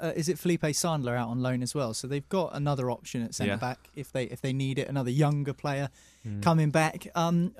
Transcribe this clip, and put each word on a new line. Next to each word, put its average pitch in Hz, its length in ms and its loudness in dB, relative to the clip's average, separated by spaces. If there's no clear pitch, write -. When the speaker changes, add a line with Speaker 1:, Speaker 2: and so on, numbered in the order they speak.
Speaker 1:
uh, 165 160 -2
is 165 140 0
it 151 80 -2
Felipe - 240 0
Sandler 147 520 0
out 120 140 0
on 123 140 -2
loan 127 200 0
as 120 120 -4
well? 131 180 0
So - 160 -6
they've 143 220 -4
got 185 260 0
another 139 340 0
option 120 320 -4
at 113 120 -6
centre 101 180 0
Speaker 2:
Yeah. 101 60 0
Speaker 1:
back 127 360 -6
if 143 160 -10
they, 127 140 -2
if - 160 -8
they 135 140 -2
need 135 240 0
it, 139 100 -2
another 135 220 0
younger 143 420 4
player 139 380 -2
Speaker 3:
Mm. 101 160 -4
Speaker 1:
coming 160 280 6
back. 156 440 2
Um, 170 460 0